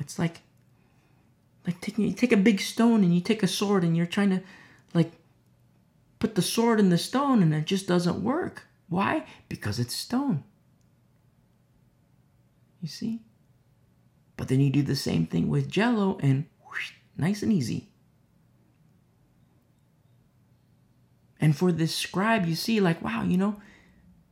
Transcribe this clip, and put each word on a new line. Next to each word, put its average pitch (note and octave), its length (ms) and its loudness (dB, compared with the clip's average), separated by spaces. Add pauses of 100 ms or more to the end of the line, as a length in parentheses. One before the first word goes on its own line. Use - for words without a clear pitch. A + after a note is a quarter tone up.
it's - 180 -10
like, E3+ 220 -4 (1200)
like F3 140 -6
taking, G3+ 260 -4
you F#3+ 60 0
take A#3+ 220 0
a G#3+ 40 6
big G3 220 4
stone A3+ 420 2
and F3 140 4
you F3 60 2
take A3 220 0
a F#3 40 4
sword G3 380 0
and E3 100 2
you're E3+ 100 0
trying G3+ 240 0
to, F#3 120 0 (520)
like, E3 200 0 (1080)
put - 160 -4
the F3+ 60 2
sword A3+ 400 0
in G3 80 6
the E3+ 80 4
stone C4 440 2
and D#3+ 120 4
it D#3 120 -2
just G3 220 -2
doesn't F3 340 0
work. C#4 460 -6 (220)
Why? A3+ 360 -2 (220)
Because G2+ 320 -6
it's A#2+ 160 -6
stone. B3 480 -4 (2500)
You D#3+ 80 -8
see? A3+ 320 -8 (1120)
But B2+ 140 -8
then C3 100 2
you C#3 100 4
do C#3+ 140 2
the C#3 140 -2
same D#3+ 300 -2
thing E3 200 -2
with C#3 240 -2
Jell-O G3+ 500 0
and C#3 260 2 (180)
whoosh, - 260 -12 (240)
nice G#3 260 -2
and A3 120 0
easy. C3+ 340 -2 (3500)
And D3 160 4
for F3+ 160 2
this D#3+ 240 -2
scribe, G#3 500 0
you E3 100 -2
see, A3 260 0
like, E3+ 200 2
wow, A3+ 220 -4
you F3+ 140 0
know, G3+ 240 0 (720)